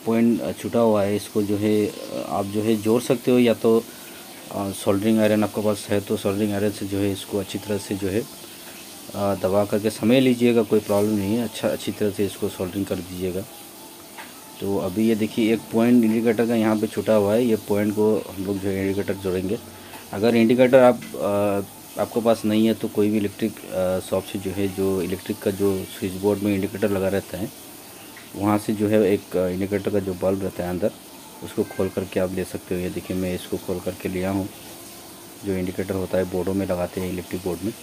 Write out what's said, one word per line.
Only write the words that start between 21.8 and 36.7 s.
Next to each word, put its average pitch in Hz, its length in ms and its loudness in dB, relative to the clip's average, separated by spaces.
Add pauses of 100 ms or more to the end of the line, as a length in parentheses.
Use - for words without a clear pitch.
आपके - 200 -2
पास 113 240 4
नहीं 107 220 4
है 110 60 4
तो 110 140 -4
कोई 104 220 2
भी 107 80 2
electric, 101 340 -2
अ, 92 480 -2
शॉप 95 240 -2
से - 160 -8
जो 95 120 -6
है, 98 160 0
जो 95 340 0
electric 92 380 -4
का 104 120 0
जो 95 320 0
स्विच - 280 -6
बोर्ड 98 320 0
में 104 120 2
indicator 98 360 0
लगा 98 160 0
रहता 92 300 -2
है, 95 140 -6 (840)
वहाँ 104 220 2
से 107 160 -2
जो 104 140 0
है 104 260 4
एक, 101 240 -2
अ, 90 100 2
indicator 95 440 -2
का 101 80 2
जो 95 140 -2
bulb 95 280 0
रहता 92 220 -4
है 87 60 -4
अंदर, 90 220 0 (520)
उसको 95 200 -2
खोल 95 260 -2
करके 95 300 -4
आप 92 140 0
ले 92 100 -2
सकते - 320 -6
हो। 90 60 -2
ये 90 80 -4
देखिए 92 280 -6
मैं 92 180 -2
इसको 90 220 -6
खोल 92 220 -6
करके 92 300 -6
लिया 92 220 -2
हूँ, 98 180 -2 (960)
जो 98 80 0
indicator 92 400 -2
होता 92 240 -2
है 92 60 4
बोर्डों 92 300 -2
में 98 120 0
लगाते 90 360 -2